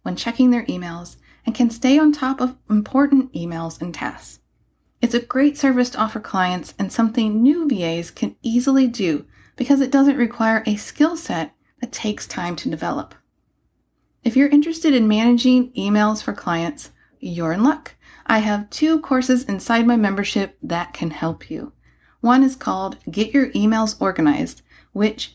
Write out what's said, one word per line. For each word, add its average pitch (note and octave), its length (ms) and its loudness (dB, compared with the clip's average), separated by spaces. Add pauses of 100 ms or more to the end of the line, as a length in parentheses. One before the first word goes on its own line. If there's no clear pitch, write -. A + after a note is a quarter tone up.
when F3+ 140 -6
checking B3 340 2
their A#3+ 160 2
emails F3 520 -10 (280)
and A3+ 100 -2
can A#3+ 140 2
stay B3+ 280 2
on D4+ 140 6
top C4+ 300 -2
of B3+ 160 -2 (120)
important C4 600 2
emails E3 500 -8
and F3 120 -6
tasks. - 460 -10 (600)
It's A#3 120 0
a A#3 80 0
great C#4+ 360 0
service B3 340 2
to - 60 -12
offer G#3+ 220 -4
clients F#3 580 -4
and F#3+ 140 -6
something A3 500 0
new D#4 280 4
V F#3 160 0
As E3 260 -4
can - 320 -6
easily C4 420 2
do F3+ 400 -2 (300)
because C4+ 240 2
it C4 100 0
doesn't C#4 280 4
require A3 480 0
a G#3+ 100 0
skill D#4+ 400 0
set E3+ 400 -6 (240)
that - 140 -10
takes - 340 -6
time F3 300 -6
to - 120 -6
develop. D#3+ 460 -6 (1120)
If A3 100 0
you're C#4+ 140 4
interested D4+ 440 2
in A3+ 140 4
managing A#3+ 640 4
emails G#3 500 0
for G#3 120 -6
clients, E3+ 580 -6 (260)
you're E3+ 360 -6
in G3+ 100 0
luck. D4+ 320 0 (300)
I A2 140 0
have G#3 300 -2
two D#4+ 300 0
courses B3+ 460 0
inside A3+ 420 0
my A#3+ 80 4
membership G3 680 -2
that E3+ 320 -6
can E3 180 -6
help - 380 -8
you. - 220 -12 (480)
One B3+ 240 4
is C4 140 0
called F#3+ 400 -6 (120)
Get G3+ 240 -4
Your C#4 180 2
Emails G#3+ 500 0
Organized, E3 640 0 (280)
which G#3+ 440 -4